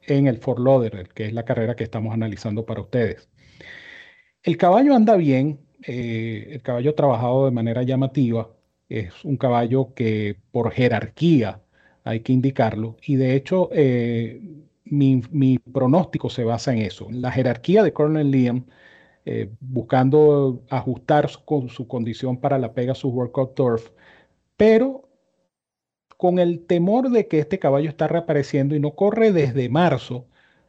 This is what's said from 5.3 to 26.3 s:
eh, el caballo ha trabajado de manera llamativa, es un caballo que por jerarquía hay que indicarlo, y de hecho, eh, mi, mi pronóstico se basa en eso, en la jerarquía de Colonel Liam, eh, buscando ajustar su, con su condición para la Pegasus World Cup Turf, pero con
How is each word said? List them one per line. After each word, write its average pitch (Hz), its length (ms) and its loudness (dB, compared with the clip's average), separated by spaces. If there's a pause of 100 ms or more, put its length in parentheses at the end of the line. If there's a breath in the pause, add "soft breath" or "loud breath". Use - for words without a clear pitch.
eh, 113 640 -8
el 139 120 -14
caballo 123 280 -2
ha 151 60 -4
trabajado 131 480 2
de 131 80 2
manera 117 320 -2
llamativa, 127 640 -2 (380)
es 98 360 -10
un 143 120 -4
caballo 123 580 0
que 107 420 -2 (140)
por 117 220 -2
jerarquía 117 920 0 (420 soft breath)
hay 113 160 -4
que 131 120 -4
indicarlo, 117 640 0 (100)
y 143 100 0
de 131 180 2
hecho, 170 380 0
eh, 120 680 0 (440)
mi, 135 360 2 (100)
mi 131 280 2
pronóstico 135 720 -2
se 127 120 -6
basa 117 300 -4
en 117 60 -2
eso, 101 320 -8
en 123 100 -10
la 123 100 -6
jerarquía 127 520 2
de 170 100 2
Colonel 151 380 0
Liam, 123 340 0 (680 soft breath)
eh, 110 200 -6 (100)
buscando 131 1080 2
ajustar 135 580 0
su, - 160 -20
con 139 240 -2
su 123 180 -12
condición 123 540 -6
para 135 180 0
la 120 140 -6
Pegasus 127 400 -4
World 123 200 -4
Cup 135 220 -4
Turf, 120 360 -2 (640 soft breath)
pero 233 500 4 (1120)
con 180 220 2